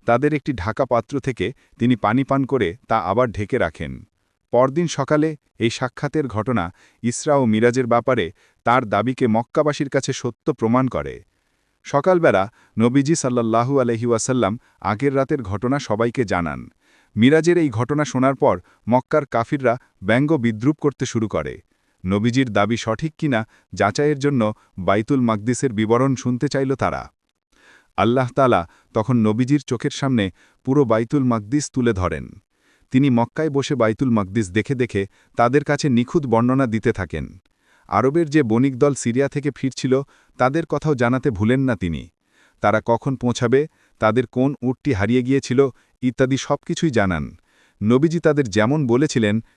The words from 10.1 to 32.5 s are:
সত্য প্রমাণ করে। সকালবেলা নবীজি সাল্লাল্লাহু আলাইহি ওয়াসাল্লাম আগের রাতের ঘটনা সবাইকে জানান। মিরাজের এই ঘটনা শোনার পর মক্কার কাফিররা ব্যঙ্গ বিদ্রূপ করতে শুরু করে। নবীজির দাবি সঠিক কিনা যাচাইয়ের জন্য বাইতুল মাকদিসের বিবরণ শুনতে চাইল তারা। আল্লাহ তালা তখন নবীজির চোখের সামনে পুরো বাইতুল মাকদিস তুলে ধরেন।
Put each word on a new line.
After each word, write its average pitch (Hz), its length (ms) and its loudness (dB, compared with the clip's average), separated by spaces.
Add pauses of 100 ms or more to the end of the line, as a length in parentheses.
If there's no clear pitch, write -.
সত্য - 400 -6
প্রমাণ 123 340 2
করে। 69 360 -8 (600)
সকালবেলা 143 680 2 (280)
নবীজি 135 360 4
সাল্লাল্লাহু 123 640 0
আলাইহি 120 260 0
ওয়াসাল্লাম 117 540 0 (220)
আগের 135 340 -2
রাতের 135 260 -2
ঘটনা 120 380 -4
সবাইকে 117 460 -2
জানান। 82 440 -4 (460)
মিরাজের 156 420 4
এই 156 120 2
ঘটনা 127 360 -2
শোনার 131 300 0
পর 113 240 2 (300)
মক্কার 139 360 0
কাফিররা 123 520 -2 (260)
ব্যঙ্গ 139 340 2
বিদ্রূপ 117 400 0
করতে 139 280 -2
শুরু 110 220 -2
করে। 73 340 -6 (440)
নবীজির 113 480 0
দাবি 104 240 0
সঠিক 117 400 -6
কিনা 123 280 -2 (280)
যাচাইয়ের 131 460 0
জন্য 127 340 0 (260)
বাইতুল 107 420 0
মাকদিসের 117 520 -2
বিবরণ 117 420 0
শুনতে 123 320 -4
চাইল 135 280 -2
তারা। 73 360 -6 (840)
আল্লাহ 120 380 2
তালা 110 320 2 (260)
তখন 120 240 0
নবীজির 120 440 2
চোখের 131 280 -6
সামনে 120 420 -2 (320)
পুরো 139 220 2
বাইতুল 117 380 0
মাকদিস 117 480 -2
তুলে 120 220 0
ধরেন। 80 360 -4 (640)